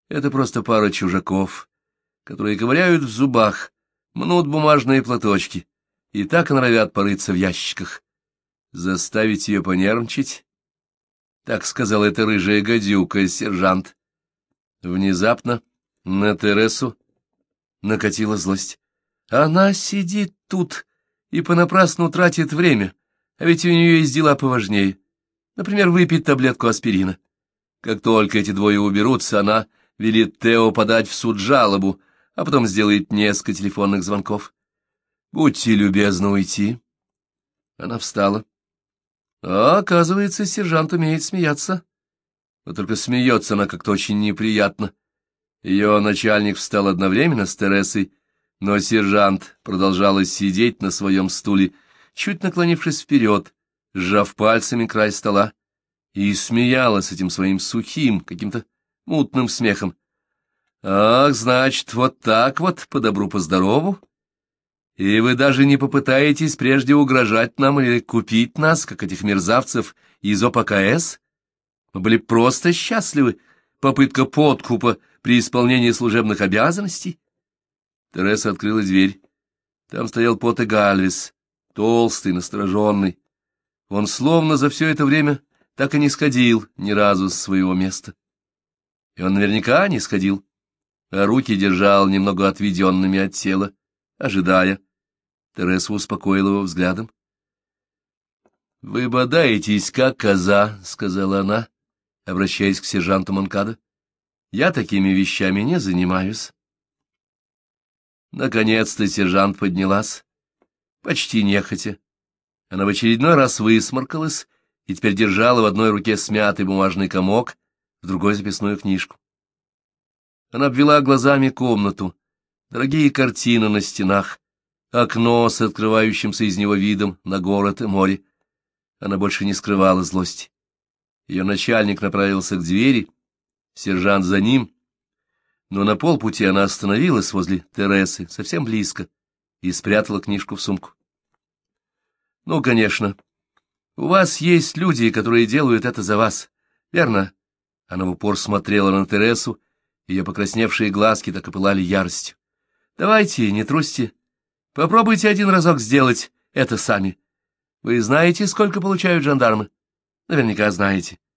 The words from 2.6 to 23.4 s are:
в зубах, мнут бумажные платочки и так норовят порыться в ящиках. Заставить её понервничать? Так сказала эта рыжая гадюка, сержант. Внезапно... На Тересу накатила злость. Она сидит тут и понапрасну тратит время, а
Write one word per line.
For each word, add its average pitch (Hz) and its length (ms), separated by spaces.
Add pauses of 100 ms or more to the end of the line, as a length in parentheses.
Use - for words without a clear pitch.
в 123 80
зубах, 113 600 (440)
мнут 170 320
бумажные 143 560
платочки 107 640 (460)
и 101 120
так 165 240
норовят 120 460
порыться 101 380
в 92 40
ящиках. - 640 (720)
Заставить 101 760
её 101 140
понервничать? 107 840 (1000)
Так - 220
сказала 104 400
эта 107 180
рыжая 104 380
гадюка, 101 640
сержант. 95 720 (840)
Внезапно... 98 800 (420)
На 98 320
Тересу 107 600 (880)
накатила 107 540
злость. 95 420 (520)
Она 160 420
сидит 196 600 (140)
тут - 380 (440)
и 165 100
понапрасну 175 680
тратит 170 420
время, 143 420 (440)
а 151 80